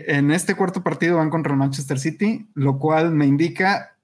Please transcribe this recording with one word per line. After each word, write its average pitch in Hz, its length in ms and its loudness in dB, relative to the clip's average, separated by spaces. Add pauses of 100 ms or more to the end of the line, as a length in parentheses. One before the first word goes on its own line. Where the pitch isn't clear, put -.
(120)
en 143 200 4
este 185 240 0
cuarto 185 260 -2
partido 170 360 0
van 156 120 2
contra 160 240 -2
el 139 60 2
Manchester 139 400 -2
City, 202 560 -4
lo 139 240 0
cual 156 320 2
me 147 160 2
indica, 170 760 0